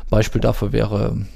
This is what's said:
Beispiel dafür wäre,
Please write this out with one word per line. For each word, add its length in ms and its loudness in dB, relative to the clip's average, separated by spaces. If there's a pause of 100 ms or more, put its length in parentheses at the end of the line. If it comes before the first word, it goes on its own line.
(100)
Beispiel 300 2
dafür 300 0
wäre, 640 0